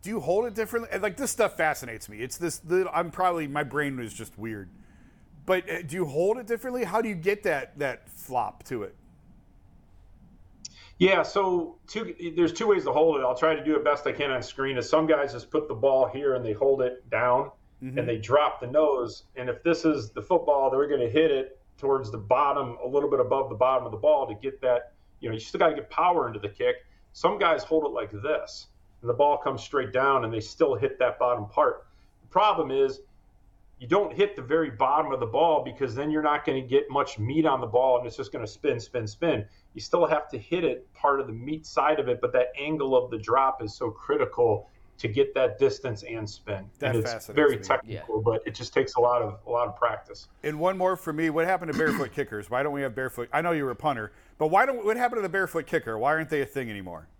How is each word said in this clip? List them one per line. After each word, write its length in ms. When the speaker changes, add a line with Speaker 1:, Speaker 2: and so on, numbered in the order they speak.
Speaker 1:
Do 80
you 100
hold 280
it 80
differently? 440
Like, 200
this 120
stuff 280
fascinates 500
me. 120
It's 180
this, 200
the, 320
I'm 200
probably, 380
my 160
brain 340
was 160
just 240
weird. 320
But, 240
uh, 100
do 160
you 80
hold 320
it 100
differently? 380
How 160
do 80
you 60
get 300
that, 340
that 320
flop 540
to 180
it? 120
Speaker 2:
Yeah, 240
so 540
two, 280
there's 160
two 140
ways 180
to 80
hold 240
it. 60
I'll 140
try 180
to 100
do 120
it 80
best 220
I 60
can 180
on 120
screen. 340
Is 140
some 160
guys 260
just 180
put 160
the 80
ball 320
here 280
and 100
they 80
hold 300
it 260
down 420
Speaker 1:
Mm-hmm. 140
Speaker 2:
and 120
they 100
drop 420
the 60
nose. 560
And 120
if 140
this 220
is 260
the 100
football, 480
they're 200
gonna 200
hit 220
it 300
towards 340
the 80
bottom, 680
a 40
little 200
bit 120
above 300
the 40
bottom 320
of 60
the 60
ball 280
to 80
get 280
that, 320
you 80
know, 60
you 60
still 200
gotta 160
get 120
power 380
into 140
the 80
kick. 360
Some 260
guys 240
hold 220
it 60
like 200
this, 560
and 80
the 60
ball 240
comes 240
straight 300
down 320
and 100
they 60
still 340
hit 240
that 220
bottom 260
part. 400
The 40
problem 460
is 280
you 80
don't 260
hit 220
the 80
very 280
bottom 420
of 80
the 60
ball 360
because 320
then 160
you're 100
not 240
gonna 160
get 300
much 260
meat 300
on 140
the 80
ball 300
and 100
it's 80
just 160
gonna 120
spin, 360
spin, 260
spin. 380
You 60
still 240
have 260
to 60
hit 280
it, 300
part 260
of 80
the 40
meat 320
side 360
of 80
it, 120
but 120
that 160
angle 380
of 160
the 60
drop 440
is 100
so 160
critical 800
to 80
get 260
that 280
distance 420
and 260
spin. 360
Speaker 1:
That 160
Speaker 2:
And 80
it's 80
Speaker 1:
fascinates 240
Speaker 2:
very 200
Speaker 1:
me. 60
Speaker 2:
technical, 540
Speaker 3:
Yeah. 80
Speaker 2:
but 200
it 120
just 180
takes 220
a 40
lot 220
of, 240
a 20
lot 200
of 80
practice. 500
Speaker 1:
And 160
one 180
more 200
for 160
me. 180
What 140
happened 280
to 60
barefoot 340
<clears throat> 40
kickers? 340
Why 140
don't 80
we 100
have 140
barefoot? 360
I 80
know 120
you 120
were 60
a 60
punter, 340
but 100
why 180
don't, 180
what 120
happened 220
to 40
the 60
barefoot 400
kicker? 280
Why 180
aren't 160
they 100
a 60
thing 220
anymore? 380